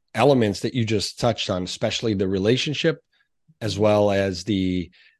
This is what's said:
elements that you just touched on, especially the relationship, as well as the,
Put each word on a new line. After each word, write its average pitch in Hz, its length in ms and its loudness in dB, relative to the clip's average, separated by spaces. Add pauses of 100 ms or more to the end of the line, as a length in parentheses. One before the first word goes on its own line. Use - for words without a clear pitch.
(160)
elements 113 460 4
that 117 120 -4
you 117 120 0
just 104 340 -2
touched 113 300 -2
on, 92 140 -2
especially 110 520 -4
the 95 120 -2
relationship, 127 760 0 (580)
as 101 160 -6
well 104 320 4
as 98 360 -2
the, 92 440 -2 (300)